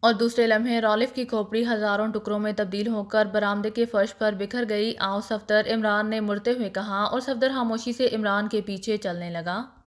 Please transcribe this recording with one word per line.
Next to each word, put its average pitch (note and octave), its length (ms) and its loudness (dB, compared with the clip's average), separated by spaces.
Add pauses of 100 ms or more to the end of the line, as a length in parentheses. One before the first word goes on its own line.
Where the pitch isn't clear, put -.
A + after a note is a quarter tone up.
और A#3 120 6
दूसरे A#3 320 2
लम्हे A3+ 340 2
रॉलिफ A3 320 2
की B3+ 120 -4
खोपड़ी A3 400 -2
हज़ारों G#3+ 480 0
टुकड़ों G#3 260 -2
में G#3+ 160 0
तब्दील G3+ 340 -2
होकर G#3+ 400 0
बरामदे G3+ 420 0
के A#3 140 0
फर्श G#3+ 280 2
पर G#3+ 220 0
बिखर G3+ 300 -4
गई। G#3+ 280 0 (100)
"आओ G3 180 -2
सफदर," G#3+ 480 0
इमरान G#3+ 400 2
ने A3 140 -2
मुड़ते G#3 300 0
हुए B3 180 -2
कहा G3+ 340 -2
और B3 160 0
सफदर C4 320 0
खामोशी A#3 400 -2
से B3+ 160 0
इमरान G#3+ 400 0
के G#3 140 0
पीछे G3+ 360 -4
चलने F3 320 -6
लगा। F3 340 -4 (240)